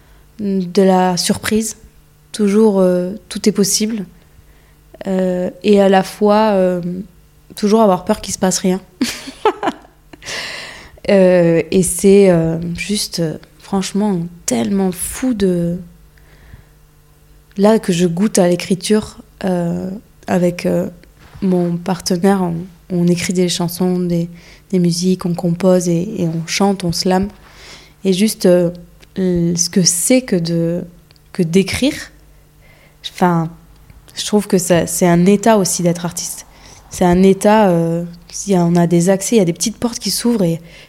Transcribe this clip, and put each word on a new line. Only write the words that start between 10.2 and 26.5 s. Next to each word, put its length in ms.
Euh, 600
et 120
c'est, 480
euh, 280
juste, 460
euh, 180
franchement, 580
tellement 480
fou 400
de... 460
Là, 220
que 160
je 120
goûte 320
à 80
l'écriture, 720
euh, 440
avec, 400
euh, 240
mon 380
partenaire. 640
On, 140
on 180
écrit 240
des 160
chansons, 520
des, 280
des 80
musiques, 460
on 80
compose 560
et, 180
et 100
on 180
chante, 380